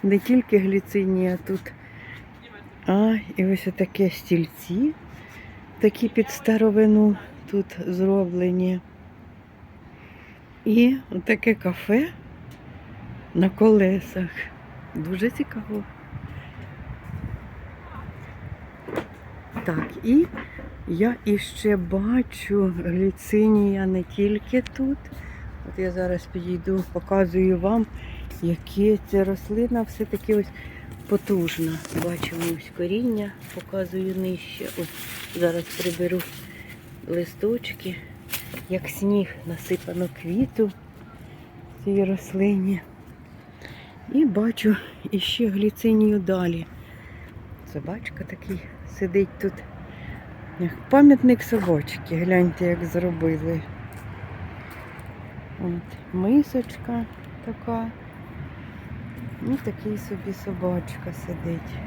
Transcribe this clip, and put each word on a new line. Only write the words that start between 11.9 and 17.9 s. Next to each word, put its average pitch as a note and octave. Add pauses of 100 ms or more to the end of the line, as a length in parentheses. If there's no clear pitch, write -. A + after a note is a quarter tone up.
на F#3+
колесах. F#3+ (680)
Дуже F3+
цікаво. G#3+ (3750)